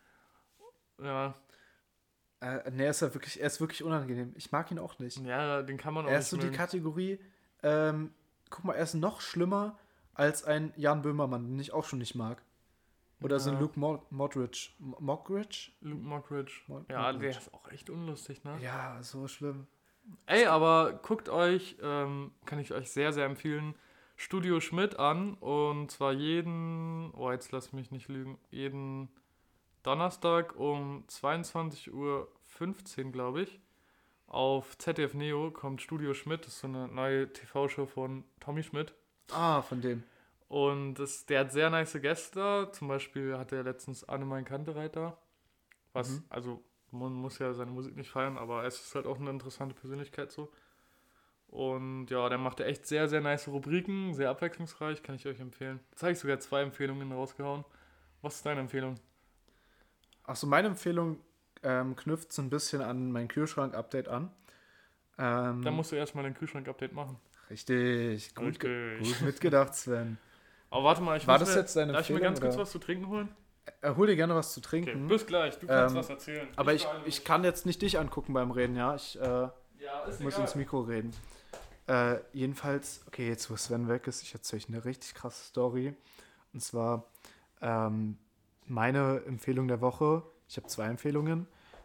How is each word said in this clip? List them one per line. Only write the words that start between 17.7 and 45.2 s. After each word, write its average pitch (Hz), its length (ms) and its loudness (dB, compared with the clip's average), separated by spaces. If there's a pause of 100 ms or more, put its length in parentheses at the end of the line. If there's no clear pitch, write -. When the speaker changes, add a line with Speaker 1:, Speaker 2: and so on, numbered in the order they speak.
Speaker 1:
echt - 180 -16
unlustig, 156 540 -8
ne? 147 180 -8
Speaker 2:
Ja, 127 400 -8
so 135 260 -8
schlimm. 139 380 -8 (640)
Speaker 1:
Ey, 220 180 8
aber 160 560 8
guckt - 260 -2
euch, 180 540 4
ähm, 143 500 -2 (140)
kann 147 140 -4
ich 139 140 -6
euch 127 180 -4
sehr, 147 220 2
sehr 143 120 2
empfehlen, 151 480 -4 (420)
Studio 180 440 0
Schmidt 185 400 0
an. 165 360 2
Und 147 540 0
zwar 139 240 0
jeden, 165 1000 -2
oh, 123 160 -4
jetzt 127 200 -6
lass 131 220 -8
mich 131 180 -10
nicht 131 160 -12
lügen, 135 300 -10 (140)
jeden 135 580 -8 (760)
Donnerstag 170 720 2
um 143 520 -2
zweiundzwanzig 160 840 -4
Uhr 139 380 -4 (140)
fünfzehn, 165 640 -8
glaub 127 260 -2
ich, 196 220 -4 (680)
auf 131 500 2
Z 160 200 -2
D 156 80 2
F 135 80 -2
Neo 147 380 -2
kommt 139 300 -8
Studio 147 320 -2
Schmidt. 160 320 -4
Das - 80 -14
ist - 60 -14
so 135 80 -8
eine 131 200 -6
neue 135 460 0
T-V-Show 139 540 -2
von 131 360 -6 (160)
Tommy 147 240 -6
Schmidt. 151 300 -4 (380)
Speaker 2:
Ah, 160 300 4
von 127 200 -6
dem. 120 220 -2 (460)
Speaker 1:
Und 139 460 2
das, 139 300 -8
der 139 160 4
hat 135 100 2
sehr 151 180 4
nice 160 320 0
Gäste 160 380 -2
da. 202 320 0
Zum 151 160 -8
Beispiel 135 500 -4
hat 131 140 -8
er 131 120 -2
letztens 127 440 -8
Annemein 135 380 -4
Kantereit 151 500 -6
da. 165 220 -4 (760)